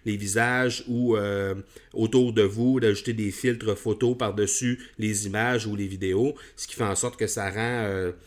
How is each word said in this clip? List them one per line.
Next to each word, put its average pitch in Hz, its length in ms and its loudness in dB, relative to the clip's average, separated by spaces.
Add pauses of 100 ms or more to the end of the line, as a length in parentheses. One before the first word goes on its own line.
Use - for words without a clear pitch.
les 104 120 -2
visages 117 720 0
ou, 120 300 2
euh, 101 360 -2 (400)
autour 117 400 4
de 110 80 6
vous, 117 380 4
d'ajouter 113 340 2
des 107 160 -2
filtres 110 480 -2
photos 120 400 0
par-dessus 110 640 0 (180)
les 104 300 -2
images 110 400 0
ou 104 80 -4
les 101 100 -4
vidéos, 98 480 0 (220)
ce - 100 -12
qui - 100 -12
fait 120 80 -2
en 98 120 0
sorte - 240 -4
que - 80 0
ça 98 240 -4
rend, 117 340 -2
euh, 95 280 -2 (140)